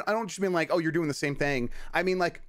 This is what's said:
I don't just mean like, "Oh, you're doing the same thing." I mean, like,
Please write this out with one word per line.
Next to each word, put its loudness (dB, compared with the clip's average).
I 2
don't 0
just -10
mean 2
like, 2
"Oh, 4
you're 2
doing 0
the 0
same -2
thing." 0
I 0
mean, 0
like, 0